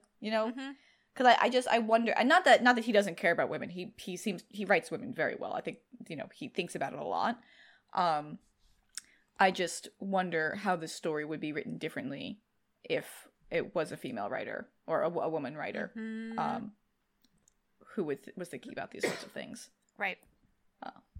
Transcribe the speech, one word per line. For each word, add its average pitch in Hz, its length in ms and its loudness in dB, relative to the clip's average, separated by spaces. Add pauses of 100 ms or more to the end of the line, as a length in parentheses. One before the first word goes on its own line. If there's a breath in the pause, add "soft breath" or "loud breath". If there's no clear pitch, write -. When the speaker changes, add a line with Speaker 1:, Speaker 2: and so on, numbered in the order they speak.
(200)
Speaker 1:
you 214 100 -6
know? 220 220 2
Speaker 2:
Mm-hmm. 269 200 -8 (440 soft breath)
Speaker 1:
'Cause 254 100 6
I, 240 200 12
I - 40 4
just, 254 180 2
I 233 120 6
wonder, 226 360 4
and 247 140 4
not 359 160 6
that, 247 160 10
not 247 140 6
that 240 100 -2
he 233 60 0
doesn't 202 260 4
care 175 140 4
about 160 180 2
women. 156 200 -4
He, 180 280 -10
he 180 180 -8
seems, 180 340 -4
he 202 140 -6
writes 180 280 2
women - 220 -6
very 151 240 -2
well. - 160 -6
I - 80 -2
think, - 180 -8 (280)
you 165 80 -10
know, - 200 -8
he - 140 -10
thinks - 260 -6
about 151 180 -4
it - 60 -10
a 143 40 -6
lot. 214 360 0 (540 soft breath)
Um, 151 440 0 (1000 soft breath)
I 190 140 6
just 185 360 -4 (120)
wonder 185 560 0
how 202 200 0
the 160 120 -6
story 151 380 -4
would 151 160 -6
be 151 100 -4
written 160 260 -6
differently 147 640 -8 (440)
if - 440 -6 (220)
it - 240 -2
was 156 180 -2
a 156 60 -12
female 101 320 -6
writer 110 380 -6 (180)
or 160 160 2
a, 160 80 2
a 170 200 -2
woman 151 280 -4
writer, - 400 -6
Speaker 2:
Mm-hmm. 220 420 -8
Speaker 1:
um, - 320 -4 (1200)
who 196 100 0
would 143 180 -4
th-, - 140 -16
was 180 120 -10
thinking - 220 -14
about - 200 -10
these - 140 -14
sorts - 180 -4
of - 80 -18
things. - 380 -12 (280)
Speaker 2:
Right. 196 200 -6 (640)
Speaker 1:
Uh, - 80 -14 (280)